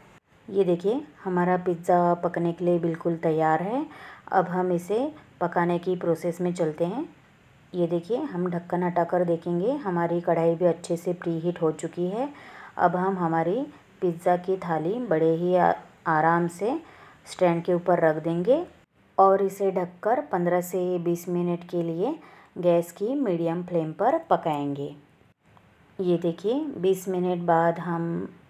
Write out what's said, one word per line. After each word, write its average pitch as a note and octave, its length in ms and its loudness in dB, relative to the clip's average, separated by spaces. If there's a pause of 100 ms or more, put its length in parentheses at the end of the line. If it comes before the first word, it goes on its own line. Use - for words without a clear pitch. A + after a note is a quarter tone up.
(480)
ये G3 160 2
देखिए, F3+ 360 0 (240)
हमारा F3+ 320 2
पिज़्ज़ा F3 580 2
पकने E3+ 380 -2
के F3 120 -6
लिए F3 140 4
बिल्कुल E3 380 -2
तैयार D#3+ 460 2
है। B3+ 240 -4 (460)
अब F3+ 160 2
हम F3+ 240 0
इसे G#3+ 400 -2 (280)
पकाने F3 380 0
की F3+ 180 -2
प्रोसेस F3 440 -2
में F3+ 140 0
चलते E3+ 300 -2
हैं। A#3 240 -6 (640)
ये F3 140 0
देखिए, F3 320 -2
हम F#3 320 -4
ढक्कन F3 320 -4
हटाकर F3 420 0
देखेंगे, F3 500 0
हमारी F3 460 -2
कढ़ाई E3+ 340 2
भी E3+ 100 -2
अच्छे E3+ 320 0
से F3 180 -4
प्रीहीट F3 480 -4
हो D#3+ 100 2
चुकी E3+ 340 -6
है। A3+ 220 -4 (500)
अब F3 180 4
हम F#3 220 0
हमारी E3+ 480 0 (340)
पिज़्ज़ा F3+ 360 2
की F#3+ 220 -2
थाली F3 420 -2
बड़े E3 340 2
ही F3 220 0
आ-, E3+ 160 6 (340)
आराम E3 420 4
से B3 320 -4 (460)
स्टैंड E3+ 380 0
के F3+ 100 2
ऊपर F3 260 2
रख D#3 240 4
देंगे F#3 400 2 (540)
और G3 240 6
इसे G3 300 0
ढककर F#3+ 500 -2
पन्द्रह F3 380 2
से F3+ 380 -2
बीस E3+ 300 -2
मिनट F3 420 -2
के F3 120 -2
लिए F3 360 -4 (400)
गैस E3+ 340 2
की A3+ 220 -4
मीडियम F3 480 -2
फ्लेम E3+ 300 -2
पर B3 260 0 (120)
पकाएंगे। C#3+ 640 -2 (1040)
ये F3+ 200 2
देखिए, F3 360 -2 (240)
बीस F#3 300 0
मिनट F3+ 340 0
बाद E3+ 360 4
हम E3+ 500 -4 (220)